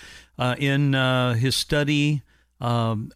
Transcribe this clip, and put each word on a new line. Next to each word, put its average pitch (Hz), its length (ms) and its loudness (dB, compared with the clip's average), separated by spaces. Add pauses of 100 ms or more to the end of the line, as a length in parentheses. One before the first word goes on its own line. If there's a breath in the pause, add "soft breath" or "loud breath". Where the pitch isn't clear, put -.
(380 loud breath)
uh, 123 200 0
in, 139 360 2
uh, 127 400 2
his 120 200 0
study, 147 680 0 (360 soft breath)
um, 117 580 -2